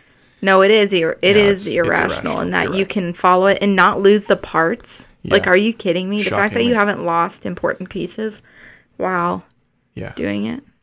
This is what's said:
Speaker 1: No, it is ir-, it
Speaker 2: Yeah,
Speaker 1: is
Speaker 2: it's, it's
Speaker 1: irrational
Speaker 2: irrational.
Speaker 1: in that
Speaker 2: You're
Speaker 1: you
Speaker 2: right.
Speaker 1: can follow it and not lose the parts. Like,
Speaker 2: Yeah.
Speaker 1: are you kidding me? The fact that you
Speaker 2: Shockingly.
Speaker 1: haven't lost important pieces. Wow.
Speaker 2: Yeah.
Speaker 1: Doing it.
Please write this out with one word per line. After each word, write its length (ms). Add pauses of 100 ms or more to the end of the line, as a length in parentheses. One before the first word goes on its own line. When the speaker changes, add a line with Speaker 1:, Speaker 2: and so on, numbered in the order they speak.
(420)
Speaker 1:
No, 200
it 100
is 200
ir-, 300
it 160
Speaker 2:
Yeah, 60
Speaker 1:
is 180
Speaker 2:
it's, 60
it's 100
Speaker 1:
irrational 240 (320)
Speaker 2:
irrational. 80
Speaker 1:
in 100
that 140
Speaker 2:
You're 80
Speaker 1:
you 80
Speaker 2:
right. 80
Speaker 1:
can 240
follow 340
it 140
and 140
not 260
lose 240
the 100
parts. 720 (160)
Like, 220
Speaker 2:
Yeah. 60
Speaker 1:
are 60
you 140
kidding 380
me? 140
The 80
fact 240
that 80
you 100
Speaker 2:
Shockingly. 200
Speaker 1:
haven't 120
lost 400
important 440
pieces. 520 (560)
Wow. 460 (520)
Speaker 2:
Yeah. 200
Speaker 1:
Doing 300
it. 180 (200)